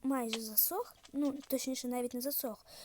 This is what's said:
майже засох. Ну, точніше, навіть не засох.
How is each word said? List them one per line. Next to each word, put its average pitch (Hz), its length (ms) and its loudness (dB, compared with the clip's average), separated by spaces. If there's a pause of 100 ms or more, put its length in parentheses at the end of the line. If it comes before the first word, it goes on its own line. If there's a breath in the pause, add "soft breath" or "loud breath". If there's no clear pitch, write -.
майже 240 360 2
засох. 226 560 2 (180)
Ну, 285 180 4 (160)
точніше, 262 400 -2
навіть 247 260 0
не 247 80 -2
засох. 254 380 -2 (240 loud breath)